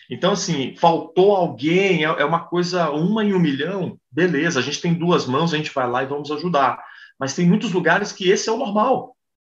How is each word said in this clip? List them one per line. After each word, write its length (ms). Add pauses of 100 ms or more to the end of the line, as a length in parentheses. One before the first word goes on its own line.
Então, 240
assim, 440
faltou 560
alguém, 680
é, 40
é 180
uma 200
coisa 440
uma 340
em 100
um 60
milhão, 580 (140)
beleza, 480
a 40
gente 180
tem 120
duas 320
mãos, 280
a 40
gente 160
vai 160
lá 140
e 40
vamos 240
ajudar. 520 (360)
Mas 140
tem 120
muitos 260
lugares 400
que 180
esse 200
é 20
o 60
normal. 580 (300)